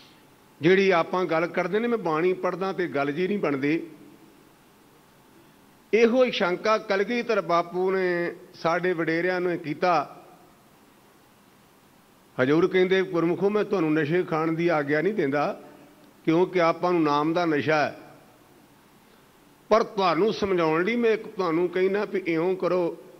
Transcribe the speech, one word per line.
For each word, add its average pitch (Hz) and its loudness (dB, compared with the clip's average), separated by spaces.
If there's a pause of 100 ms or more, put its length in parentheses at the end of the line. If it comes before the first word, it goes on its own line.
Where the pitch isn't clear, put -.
(600)
ਜਿਹੜੀ 190 4
ਆਪਾਂ 175 2
ਗੱਲ 165 0
ਕਰਦੇ 175 -2
ਨੇ, 240 -2
ਮੈਂ 233 -2
ਬਾਣੀ 170 0
ਪੜ੍ਹਦਾ 180 -4
ਤੇ 175 -4
ਗੱਲ 143 -2
ਜੀ 180 -2
ਨਹੀਂ 202 -2
ਬਣਦੀ। 147 -2 (2000)
ਇਹੋ 233 4
ਹੀ 240 2
ਸ਼ੰਕਾ 190 0
ਕਲਗੀਧਰ 214 -2
ਬਾਪੂ 175 0
ਨੇ 180 -2 (200)
ਸਾਡੇ 175 0
ਵਡੇਰਿਆਂ 170 -2
ਨੂੰ 180 -2
ਕੀਤਾ। 151 -2 (2250)
ਹਜ਼ੂਰ 151 4
ਕਹਿੰਦੇ, 185 2
"ਗੁਰਮੁਖੋ, 170 0
ਮੈਂ 208 0
ਤੁਹਾਨੂੰ 160 0
ਨਸ਼ੇ 160 0
ਖਾਣ 165 -2
ਦੀ 165 -2
ਆਗਿਆ 151 0
ਨਹੀਂ 202 0
ਦਿੰਦਾ, 151 -2 (640)
ਕਿਉਂਕਿ 175 2
ਆਪਾਂ 170 2
ਨੂੰ 170 2
ਨਾਮ 147 2
ਦਾ 175 0
ਨਸ਼ਾ 151 0
ਹੈ, 139 -2 (1700)
ਪਰ 220 4
ਤੁਹਾਨੂੰ 190 0
ਸਮਝਾਉਣ 170 0
ਲਈ 226 -2
ਮੈਂ 233 2
ਇੱਕ 214 -2
ਤੁਹਾਨੂੰ 175 -2
ਕਹਿਣਾ 190 0
ਵੀ 196 -6
ਇਉਂ 170 -2
ਕਰੋ, 175 -2 (240)